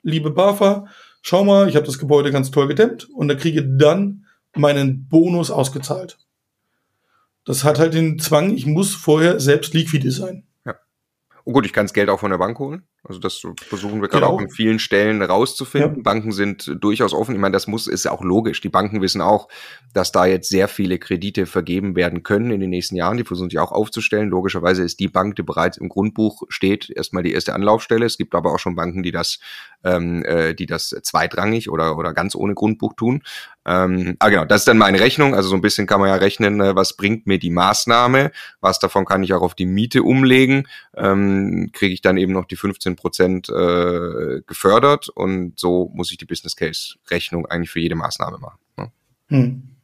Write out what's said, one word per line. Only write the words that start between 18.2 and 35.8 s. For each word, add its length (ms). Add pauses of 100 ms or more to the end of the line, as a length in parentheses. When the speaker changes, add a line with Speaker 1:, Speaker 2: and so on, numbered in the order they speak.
Speaker 2:
logisch. 380
Die 80
Banken 320
wissen 200
auch, 260 (460)
dass 180
da 160
jetzt 220
sehr 180
viele 320
Kredite 480
vergeben 480
werden 260
können 300
in 80
den 100
nächsten 260
Jahren. 220
Die 60
versuchen 260
sich 80
auch 140
aufzustellen. 580
Logischerweise 540
ist 160
die 80
Bank, 280
die 60
bereits 360
im 120
Grundbuch 600
steht, 420
erstmal 320
die 100
erste 220
Anlaufstelle. 500
Es 120
gibt 180
aber 180
auch 60
schon 160
Banken, 260
die 100
das, 280 (440)
ähm, 400
äh, 300
die 140
das 340
zweitrangig 680
oder, 260
oder 160
ganz 220
ohne 180
Grundbuch 400
tun. 300 (400)
Ähm, 560
ah, 100
genau, 160
das 160
ist 60
dann 120
meine 200
Rechnung. 360
Also 140
so 60
ein 60
bisschen 240